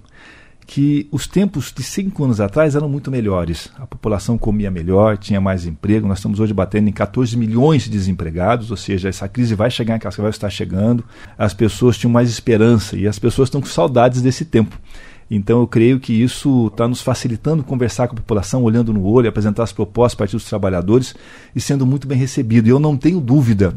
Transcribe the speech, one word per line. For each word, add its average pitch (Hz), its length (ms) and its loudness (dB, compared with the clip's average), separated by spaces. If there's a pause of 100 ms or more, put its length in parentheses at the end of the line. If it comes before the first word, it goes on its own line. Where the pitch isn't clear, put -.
(680)
que 147 440 0
os 143 160 -6
tempos 185 500 -2
de 131 60 -8
cinco 190 420 -6
anos 117 160 0
atrás 139 360 2
eram 151 120 -2
muito 139 220 -6
melhores. 92 680 -2
A 135 80 -14
população 110 520 -2
comia 104 320 0
melhor, 95 480 2
tinha 98 220 -2
mais 92 260 0
emprego. 101 400 0
Nós 95 120 -2
estamos 98 200 -4
hoje 107 160 0
batendo 104 340 0
em 98 40 -2
quatorze 117 440 -2
milhões 120 460 2
de 110 80 -8
desempregados, 95 800 -2
ou 101 60 -6
seja, 95 320 -4
essa 95 200 -6
crise 113 280 0
vai 110 160 0
chegar 113 240 -2
em - 20 -2
Cascavel, 104 320 -4
está 104 180 -6
chegando. 98 560 -2 (320)
As 107 160 -2
pessoas 117 460 2
tinham 120 140 0
mais 120 180 4
esperança 110 640 2
e 95 120 0
as 104 100 -4
pessoas 131 300 2
estão 143 120 -4
com - 60 -6
saudades 123 560 2
desse 131 220 0
tempo. - 340 0 (540)
Então 107 280 2
eu 117 80 2
creio 123 320 2
que 123 120 -6
isso 120 580 2
tá 117 180 -2
nos 123 120 -6
facilitando 131 640 -2
conversar 123 460 -2
com - 60 -14
a - 20 -8
população, 113 480 -2
olhando 113 280 2
no 101 120 0
olho, 113 240 4
apresentar 107 340 0
as 113 100 -4
propostas, 113 440 0
Partido 110 220 -2
dos - 100 -12
Trabalhadores, 101 640 0 (400)
e 123 60 -6
sendo 135 260 0
muito 135 220 -2
bem 135 100 -2
recebido. 120 480 2
E 117 40 6
eu 135 100 6
não 151 160 2
tenho 175 240 0
dúvida, 117 560 2